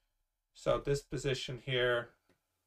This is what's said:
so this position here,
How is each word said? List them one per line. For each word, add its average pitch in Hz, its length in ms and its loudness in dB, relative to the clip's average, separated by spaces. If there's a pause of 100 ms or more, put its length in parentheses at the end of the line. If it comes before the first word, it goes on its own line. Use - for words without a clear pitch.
(540)
so - 260 2
this 139 220 0
position 131 640 -4
here, 123 440 2 (580)